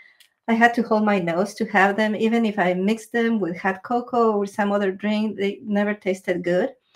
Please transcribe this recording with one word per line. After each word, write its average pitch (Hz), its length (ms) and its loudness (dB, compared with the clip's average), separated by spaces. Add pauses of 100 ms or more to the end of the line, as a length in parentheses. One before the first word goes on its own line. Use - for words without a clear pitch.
(480)
I 233 60 2
had 226 200 6
to 240 100 0
hold 214 220 0
my 202 140 2
nose 175 360 -2
to 226 120 -4
have 196 280 4
them. 214 200 0
Even 226 300 0
if 208 140 -2
I 180 140 2
mixed 196 400 -2
them 233 260 0
with 170 180 -4
hot 190 260 -4
cocoa 240 500 0
or 202 120 -2
some 202 260 -2
other 202 200 0
drink, 214 460 -2
they 196 260 -4
never 208 300 0
tasted 190 500 -4
good. 180 260 0 (260)